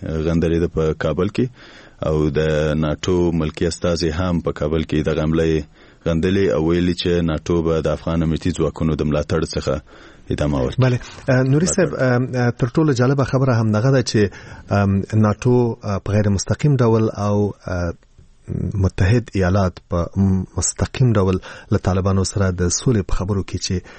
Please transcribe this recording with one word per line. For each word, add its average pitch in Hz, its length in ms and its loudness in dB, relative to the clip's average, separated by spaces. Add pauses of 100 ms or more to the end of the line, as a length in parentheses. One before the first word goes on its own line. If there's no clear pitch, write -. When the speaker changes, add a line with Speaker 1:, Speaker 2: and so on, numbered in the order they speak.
Speaker 1:
غندلې 82 560 0
ده 85 60 0
په 78 260 -2
کابل 80 360 -2
کې. 123 180 -2 (600)
او 78 240 0
د 71 80 -2 (340)
ناټو 82 600 0
ملکي 80 340 -2
استازي 82 440 -2
هم 87 300 -2
په 78 120 -4
کابل 80 300 -2
کې 78 200 -2
دغه 78 200 -2
حمله 80 220 0
یې 80 180 2 (440)
غندلې 90 460 0
او 78 140 0
ویلي 87 280 2
چې - 140 -4 (120)
ناټو 82 420 0
به 80 180 0
د 76 80 0
افغان 82 340 -2
امنیتي 80 280 -2
ځواکونو 78 440 -2
د 80 80 -2
ملاتړ 73 420 -2
څخه 76 360 -4 (500)
ادامه 73 320 -2
ورکړي. 64 180 -2
Speaker 2:
بله. 127 180 2 (300)
اه، 131 140 2
نوري 143 240 2
صاحب، 185 280 0
اه، 127 240 0 (160)
اه، 120 160 0
تر - 160 -2
ټولو 156 260 2
جالبه 127 320 2
خبره 127 360 2
هم 110 120 2
دغه 110 180 2
ده 131 120 4
چې، 104 280 2 (420)
ام، 98 280 2
ناټو، 113 840 2
اه، 101 140 -2
په 98 140 -6
غیر 104 160 2
مستقیم 110 480 0
ډول 113 340 4
او، 104 420 0 (140)
اه، 87 260 -4 (840)
متحد 95 600 2
ایالات 92 380 2 (160)
په 87 180 -2 (500)
مستقیم 110 560 0
ډول 95 280 2 (320)
له 101 60 4
طالبانو 95 460 0
سره 98 260 0
د 87 180 0
سولې 107 340 0
په - 120 -2
خبرو 98 280 0
کې - 160 -6
چې 92 220 -4 (180)